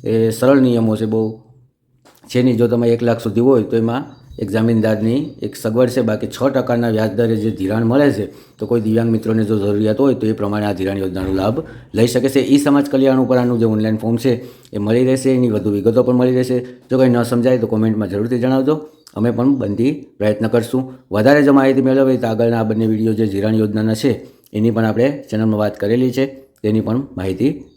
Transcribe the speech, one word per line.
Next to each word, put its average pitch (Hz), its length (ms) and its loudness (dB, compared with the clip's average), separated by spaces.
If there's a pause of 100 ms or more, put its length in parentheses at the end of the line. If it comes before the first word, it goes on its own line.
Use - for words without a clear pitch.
એ 113 260 0
સરળ 127 300 2
નિયમો 117 360 2
છે, 110 100 -4
બહુ 110 340 -4 (880)
છે 123 160 0
નહીં. 123 140 2
જો 120 100 2
તમે 120 200 0
એક 117 160 0
લાખ 117 180 0
સુધી 107 200 -2
હોય 123 220 4
તો 117 140 -2
એમાં 117 500 -4 (120)
એક 107 120 -6
જામીનદારની 110 880 0
એક 104 140 -10
સગવડ 117 340 0
છે, 131 120 -2
બાકી 107 260 -2
છ - 160 -8 (100)
ટકાના 120 360 0
વ્યાજ 107 220 0
દરે 113 240 0
જે 110 160 -2
ધિરાણ 101 320 -2
મળે 131 280 2
છે, 104 140 -4
તો - 400 -14
કોઈ 117 160 0
દિવ્યાંગ 113 300 0
મિત્રોને 110 320 0
જો 107 140 0
જરૂરિયાત 104 420 0
હોય 135 140 4
તો 110 140 -2
એ 110 40 0
પ્રમાણે 104 340 -4
આ 104 80 -2
ધિરાણ 95 240 -4
યોજનાનો 95 360 -4
લાભ 107 300 -2 (300)
લઈ 113 140 2
શકે 127 220 0
છે. 135 100 2
ઈ 135 180 2
સમાજ 143 280 2
કલ્યાણ 135 340 2
ઉપર 127 180 2
આનું 123 220 0
જે 113 60 2
ઓનલાઈન 107 320 0
ફોર્મ 110 180 -2
છે 120 280 0 (300)
એ - 40 -6
મળી 113 280 2
રહેશે, 131 300 2
એની 123 140 2
વધુ 104 200 -2
વિગતો 113 340 2
પણ 123 100 2
મળી 127 180 2
રહેશે. 127 280 0 (320)
જો 135 60 0
કંઈ 127 120 4
ન 120 140 2
સમજાય 120 340 2
તો 113 100 -2
કોમેન્ટમાં 107 420 0
જરૂરથી 117 300 -2
જણાવજો, 135 480 0 (260)
અમે 113 180 0
પણ 127 240 0
બનતી 113 360 -2 (260)
પ્રયત્ન 107 300 -2
કરશું. 120 460 -2 (180)
વધારે 135 320 4
જો 139 100 4
માહિતી 135 280 4
મેળવવી 131 360 2
તો 117 100 -4
આગળના 117 320 0
આ 110 40 0
બંને 110 240 -2
વીડિયો 110 260 0
જે 110 120 0
ધિરાણ 101 300 -2
યોજનાના 110 380 0
છે 113 320 -2 (280)
એની 107 180 0
પણ 110 140 0
આપણે 120 460 0
ચેનલમાં 107 280 0
વાત 104 200 -2
કરેલી 120 320 0
છે, 135 140 -2 (380)
તેની 107 160 0
પણ 117 280 -4 (100)
માહિતી 95 460 -4 (140)